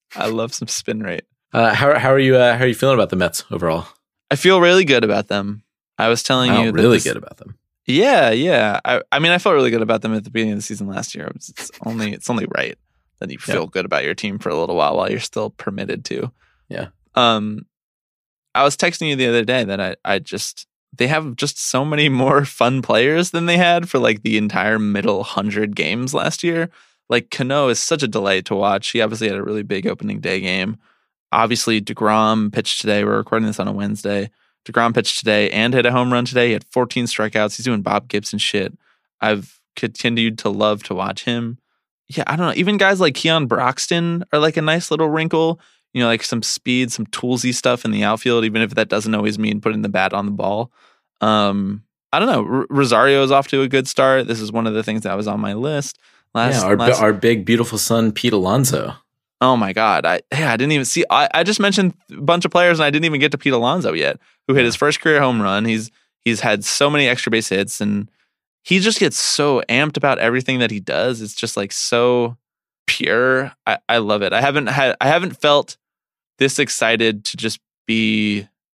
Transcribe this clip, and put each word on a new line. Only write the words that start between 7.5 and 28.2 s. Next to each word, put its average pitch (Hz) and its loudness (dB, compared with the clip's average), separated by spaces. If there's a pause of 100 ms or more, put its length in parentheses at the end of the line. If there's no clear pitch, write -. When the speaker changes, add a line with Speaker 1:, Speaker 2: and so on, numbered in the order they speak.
Speaker 1:
Yeah, 165 4
yeah. 117 2
I, 120 0
I 139 2
mean, 165 4
I 180 4
felt 185 2
really 131 4
good 113 0
about 110 0
them 110 -2
at 107 -4
the - -16
beginning 113 -2
of 104 -4
the 107 -8
season 101 -10
last 98 -8
year. - -10
It's, - -18
it's - -16 (140)
only, 113 -6
it's - -10
only 113 -2
right - -4 (400)
that - -10
you - -12
Speaker 2:
Yeah. - -2
Speaker 1:
feel 82 -2
good - -4
about 71 -2
your 76 -2
team 101 -6
for - -6
a 80 -4
little 85 -2
while, 76 2
while 92 0
you're 107 -4
still 110 -6
permitted 104 -8
to. - -6 (380)
Speaker 2:
Yeah. - -10 (280)
Speaker 1:
Um, 110 -2 (880)
I 131 2
was 143 2
texting 170 -2
you 143 -2
the 131 0
other 120 2
day 123 0
that 98 -4
I, 92 -4
I 98 0
just, - -12 (280)
they 123 0
have 156 -2
just 143 -6
so - -2
many 147 2
more 135 4
fun 127 0
players 143 2
than 170 -2
they 170 4
had 175 4
for, 139 0
like, 113 2
the 110 0
entire 104 0
middle 101 -2
hundred 104 -4
games 113 -4
last - -4
year. 170 -2 (380)
Like, 120 -2
Cano 135 0
is 117 0
such 147 -2
a 127 0
delight 98 0